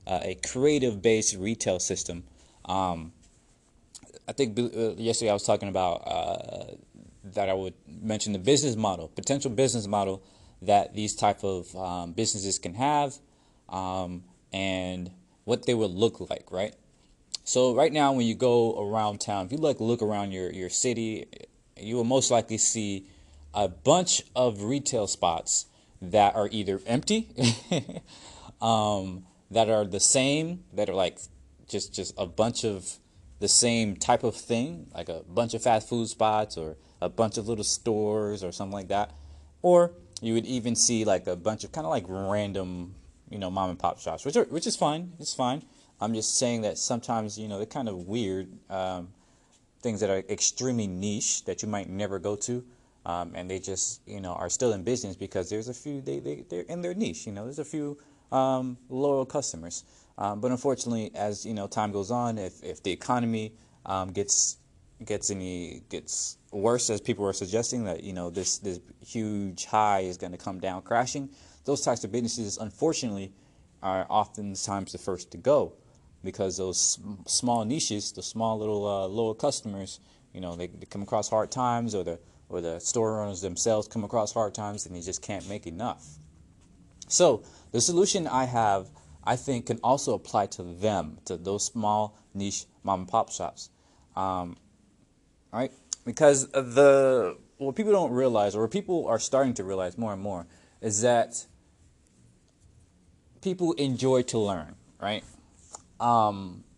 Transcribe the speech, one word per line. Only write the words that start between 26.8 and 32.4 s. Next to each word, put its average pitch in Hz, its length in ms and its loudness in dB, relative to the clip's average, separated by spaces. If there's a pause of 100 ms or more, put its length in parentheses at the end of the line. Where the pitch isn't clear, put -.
empty, 208 420 0 (540)
<laughs> - 200 -12 (600)
um, 104 640 0 (240)
that 110 200 4
are 107 140 4
the 98 160 -4
same, 151 720 2
that 98 180 -2
are, 90 60 -2
like, 92 240 0 (480)
just, - 260 -6
just 95 240 -6
a 101 80 -2
bunch 110 380 0